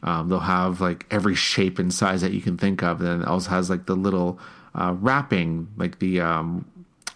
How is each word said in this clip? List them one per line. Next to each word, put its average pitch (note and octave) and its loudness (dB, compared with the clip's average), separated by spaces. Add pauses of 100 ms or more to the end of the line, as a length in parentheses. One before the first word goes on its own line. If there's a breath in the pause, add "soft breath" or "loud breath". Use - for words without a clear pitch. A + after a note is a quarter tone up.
Um, E2 0
they'll F#2 2
have, F2+ 0
like, F2 -2
every G2+ 2
shape F#2 2
and F2+ 0
size F#2 2
that F#2 0
you G2 -2
can F2 -2
think F#2+ 0
of. E2+ 0
And F2 0
then E2+ 0
it - -2
also F2+ 0
has, F#2 2
like, F2+ -2
the F#2+ 0
little, F#2 0 (360 loud breath)
uh, F2+ 0
wrapping, F#2+ 0
like, F2+ -4
the, F#2 0
um, E2 -2 (520)